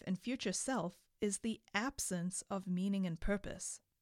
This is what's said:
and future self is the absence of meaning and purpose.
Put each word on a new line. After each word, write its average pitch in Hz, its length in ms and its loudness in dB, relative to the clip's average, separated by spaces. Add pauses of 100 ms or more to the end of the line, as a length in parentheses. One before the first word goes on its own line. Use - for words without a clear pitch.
and 190 100 2
future 226 360 -2
self 185 420 0 (260)
is 208 180 2
the 226 220 -2 (140)
absence 190 760 0
of 190 200 -2
meaning 190 360 2
and 165 140 0
purpose. - 640 0 (220)